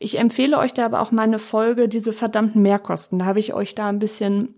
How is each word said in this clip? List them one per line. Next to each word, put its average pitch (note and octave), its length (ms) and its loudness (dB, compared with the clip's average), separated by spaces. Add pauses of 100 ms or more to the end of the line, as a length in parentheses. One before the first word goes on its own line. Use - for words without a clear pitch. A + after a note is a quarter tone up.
Ich - 180 -4
empfehle B3+ 400 2
euch B3+ 160 -2
da A#3+ 100 -2
aber A3+ 160 0
auch - 120 -2
meine A3 260 2
Folge, A3+ 500 0
diese A3 240 -2
verdammten A3 500 0
Mehrkosten. G3 580 0
Da F3+ 60 -2
habe G3 120 2
ich G#3+ 160 -2
euch G3+ 200 -6
da G#3 140 -6
ein G3+ 120 -4
bisschen G3+ 580 -2